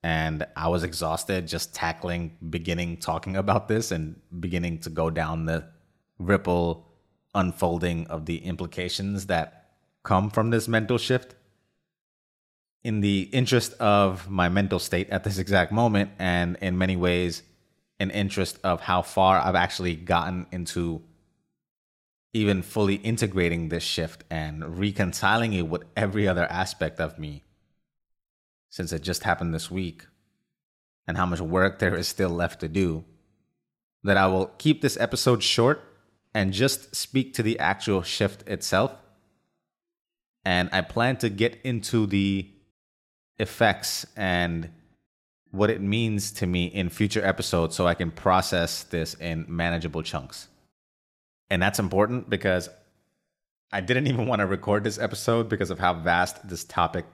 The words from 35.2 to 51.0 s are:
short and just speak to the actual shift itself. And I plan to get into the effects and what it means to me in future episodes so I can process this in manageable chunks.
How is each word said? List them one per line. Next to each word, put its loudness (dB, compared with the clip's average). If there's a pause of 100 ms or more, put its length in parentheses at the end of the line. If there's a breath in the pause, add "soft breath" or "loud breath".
short 4 (540)
and 0
just 0
speak -2
to 0
the 0
actual 0
shift -2
itself. 0 (1500)
And 0
I 0
plan 0
to 0
get 0
into 0
the 2 (880)
effects 0
and -2 (800)
what 2
it -2
means -2
to -4
me 0
in -4
future 0
episodes 0
so 2
I 4
can -2
process 2
this -6
in -6
manageable -4
chunks. -10 (1040)